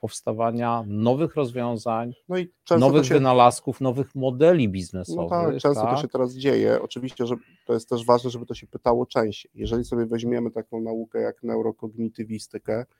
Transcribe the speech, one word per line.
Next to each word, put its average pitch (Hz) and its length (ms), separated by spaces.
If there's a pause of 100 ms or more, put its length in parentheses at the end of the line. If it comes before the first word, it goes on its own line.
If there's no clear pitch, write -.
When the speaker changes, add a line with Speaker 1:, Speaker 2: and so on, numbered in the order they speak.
Speaker 1:
powstawania 117 840
nowych 120 500
rozwiązań, 120 760 (160)
Speaker 2:
No 185 100
i 175 100 (160)
często 135 220
Speaker 1:
nowych 143 160
Speaker 2:
to 131 60
się 160 60
Speaker 1:
wynalazków, 127 680
nowych 131 340
modeli 131 540
biznesowych, 90 540
Speaker 2:
No 85 60 (220)
tak, 139 80
często 135 240
Speaker 1:
tak? 120 140
Speaker 2:
to 147 60
się 143 60
teraz 127 260
dzieje. 120 480
Oczywiście, 123 440
że 123 80 (320)
to 120 80
jest 113 140
też 117 180
ważne, 120 240
żeby 120 160
to 120 80
się - 120
pytało 123 400
częściej. 113 480
Jeżeli 113 300
sobie 117 220
weźmiemy 117 440
taką 113 300
naukę 113 400
jak 110 220
neurokognitywistykę, 113 1400 (160)